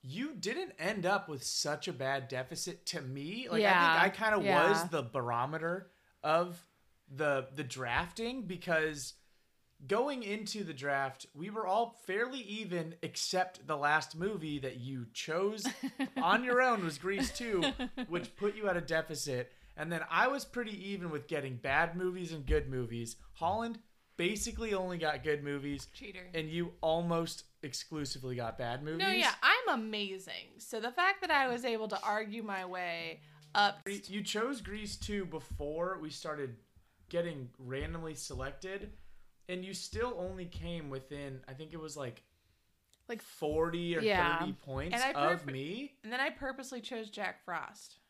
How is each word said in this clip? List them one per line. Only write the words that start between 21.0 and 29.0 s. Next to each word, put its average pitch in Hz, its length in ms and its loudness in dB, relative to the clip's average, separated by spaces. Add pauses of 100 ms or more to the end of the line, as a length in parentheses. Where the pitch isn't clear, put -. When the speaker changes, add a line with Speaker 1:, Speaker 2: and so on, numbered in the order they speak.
Speaker 1:
with 147 180 -4
getting 139 280 -2
bad 156 400 2
movies 180 360 -2
and 151 120 -6
good 143 240 4
movies. 117 480 -4 (180)
Holland 226 440 0 (380)
basically 214 580 0
only 180 240 0
got 151 240 0
good 147 220 2
movies. 143 500 -4
Speaker 3:
Cheater. 185 400 -12
Speaker 1:
And 156 160 -2
you 170 300 0
almost 165 640 2 (180)
exclusively 131 720 -6
got 117 240 -2
bad 123 240 -2
movies. 156 240 -4